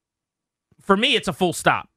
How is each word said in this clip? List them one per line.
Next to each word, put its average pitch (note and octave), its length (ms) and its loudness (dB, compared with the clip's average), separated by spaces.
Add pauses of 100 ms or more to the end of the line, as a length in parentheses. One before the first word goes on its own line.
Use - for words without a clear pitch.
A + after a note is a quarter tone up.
(800)
For G3 160 2
me, B3+ 180 0
it's G#3 140 -2
a F3+ 40 -2
full E3+ 200 0
stop. - 440 -2